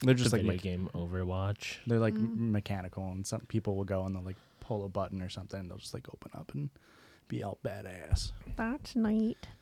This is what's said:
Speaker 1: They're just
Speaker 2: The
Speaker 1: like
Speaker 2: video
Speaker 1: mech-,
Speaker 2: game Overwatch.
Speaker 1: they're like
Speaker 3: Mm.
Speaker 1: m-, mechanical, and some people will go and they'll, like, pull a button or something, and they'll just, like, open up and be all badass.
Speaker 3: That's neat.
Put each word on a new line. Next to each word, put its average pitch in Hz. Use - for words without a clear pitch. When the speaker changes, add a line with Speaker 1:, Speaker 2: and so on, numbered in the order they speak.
Speaker 1:
They're 131
just 123
Speaker 2:
The 117
Speaker 1:
like 95
Speaker 2:
video 92
Speaker 1:
mech-, 90
Speaker 2:
game 90
Overwatch. 92
Speaker 1:
they're 117
like 110
Speaker 3:
Mm. 107
Speaker 1:
m-, 117
mechanical, 95
and 95
some 110
people 104
will 98
go 95
and 95
they'll, 92
like, 92
pull 104
a 98
button 95
or 90
something, 95
and 90
they'll 95
just, -
like, -
open -
up -
and 143
be 123
all 101
badass. 92
Speaker 3:
That's 233
neat. 220